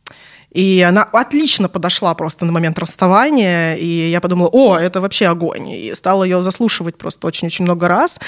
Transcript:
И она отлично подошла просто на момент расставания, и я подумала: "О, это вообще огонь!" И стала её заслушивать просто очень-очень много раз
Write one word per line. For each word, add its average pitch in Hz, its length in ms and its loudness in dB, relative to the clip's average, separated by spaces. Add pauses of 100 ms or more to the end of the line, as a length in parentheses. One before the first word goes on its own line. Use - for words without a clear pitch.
(520)
И 185 360 4
она 185 140 4
отлично 254 680 0
подошла 180 460 -2
просто 160 300 -6
на 170 80 0
момент 165 260 -2
расставания, 185 960 2
и 165 340 -4
я 170 120 0
подумала: 180 320 0
"О, 240 240 6
это 180 240 0
вообще 196 260 0
огонь!" 170 440 -2
И - 260 -10
стала 190 260 0
её 180 200 0
заслушивать 185 540 -2
просто - 300 -8
очень-очень 165 380 -4
много 175 240 0
раз 233 400 0